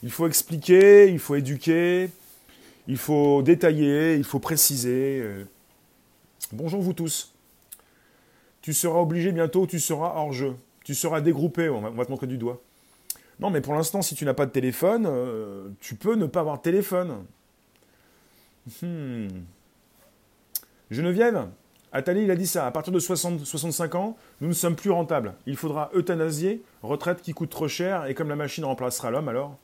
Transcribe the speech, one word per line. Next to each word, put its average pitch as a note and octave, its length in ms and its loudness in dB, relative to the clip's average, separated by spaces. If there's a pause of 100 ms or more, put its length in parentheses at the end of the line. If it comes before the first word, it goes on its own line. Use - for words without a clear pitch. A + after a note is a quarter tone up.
Il A#2 80 -10
faut E3 160 -2
expliquer, F#3+ 840 8
il E3+ 80 0
faut C#3+ 160 -2
éduquer, E3 720 0 (800)
il C3 100 -4
faut D3 460 4
détailler, D#3 720 4
il C#3+ 100 2
faut C#3 140 -4
préciser. C3+ 840 -2
Euh... G2+ 240 -8 (1080)
Bonjour D#3+ 280 -6
vous F3+ 140 -2
tous. - 400 -8 (1300)
Tu D#3 100 -8
seras E3+ 280 2
obligé E3+ 300 0
bientôt, E3 360 0
tu F3 120 -6
seras D#3+ 380 -2
hors D#3 160 -4
jeu. C3 240 -4 (280)
Tu C#3 100 -8
seras D#3 260 -2
dégroupé, D#3+ 480 0
on A#2+ 140 -2
va, G#2+ 80 -6
on A#2 60 -10
va B2 100 -2
te B2+ 40 -10
montrer C3+ 180 -6
du B2+ 100 -6
doigt. A#2+ 240 -6 (760)
Non, - 100 -2
mais D#3 100 0
pour C3+ 140 -4
l'instant, D#3+ 260 -2
si E3 140 -4
tu D3+ 100 -8
n'as C#3 80 0
pas C#3 140 0
de B2 60 -8
téléphone, D#3 540 0
euh, A2 600 -6 (120)
tu - 160 -14
peux G#3+ 180 0
ne G#3+ 100 0
pas D#3+ 160 -2
avoir D3+ 160 -2
de - 60 -14
téléphone. F3+ 640 -2 (1500)
Hmm. C3+ 480 -8 (1600)
Geneviève, F3 580 2 (440)
Attali, F3+ 320 0
il G3 60 2
a F#3 40 4
dit F3+ 120 -2
ça. D#3+ 200 -2
À B2 40 -2
partir D#3+ 240 -6
de F#3 40 4
soixante, E3+ 460 -2
soixante-cinq D#3+ 500 -6
ans, G3+ 220 -4 (240)
nous D3 80 -4
ne F3 60 0
sommes E3+ 200 0
plus G3+ 160 -4
rentables. D#3 440 -2 (100)
Il C#3 100 -6
faudra D3+ 400 -6
euthanasier, E3+ 680 -2 (200)
retraite D#3 380 -4
qui E3 140 -10
coûte - 160 -6
trop D3 180 -4
cher, F3 380 -4
et C3+ 80 -4
comme D3+ 160 -4
la D3 60 -4
machine D3 280 -6
remplacera B2+ 460 -4
l'homme, C#3 180 -2
alors ? C3+ 360 -4